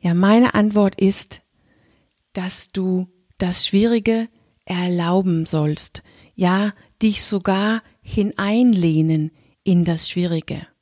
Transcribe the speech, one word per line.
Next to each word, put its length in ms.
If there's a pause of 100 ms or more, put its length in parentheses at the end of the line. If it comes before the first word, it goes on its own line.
Ja, 120
meine 420
Antwort 460
ist, 400 (920)
dass 340
du 400 (300)
das 280
Schwierige 600 (380)
erlauben 800
sollst, 560 (320)
ja, 400 (260)
dich 220
sogar 600 (200)
hineinlehnen 1300 (320)
in 220
das 260
Schwierige. 560 (160)